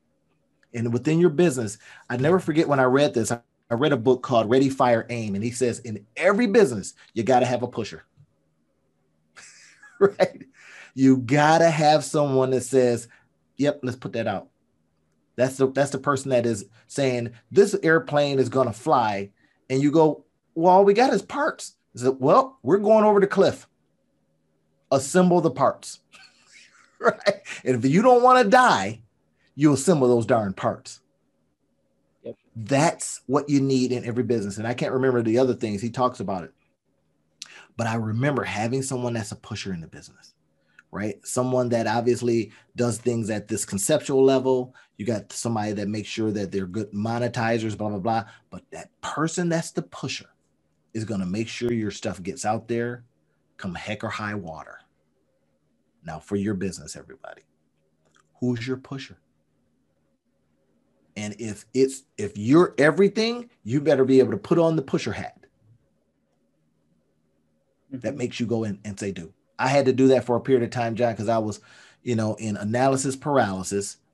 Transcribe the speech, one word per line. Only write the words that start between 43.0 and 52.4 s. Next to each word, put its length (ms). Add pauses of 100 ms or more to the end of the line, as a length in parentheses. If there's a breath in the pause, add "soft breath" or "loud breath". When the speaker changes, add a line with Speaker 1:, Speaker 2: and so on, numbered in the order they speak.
Speaker 1:
at 200
this 160
conceptual 580
level. 500 (240 soft breath)
You 80
got 280
somebody 400
that 160
makes 200
sure 220
that 220
they're 120
good 280
monetizers, 840
blah, 120
blah, 100
blah. 240 (260 loud breath)
But 220
that 180 (120)
person 480
that's 220
the 120
pusher 460 (640)
is 100
gonna 220
make 240
sure 240
your 180
stuff 320
gets 220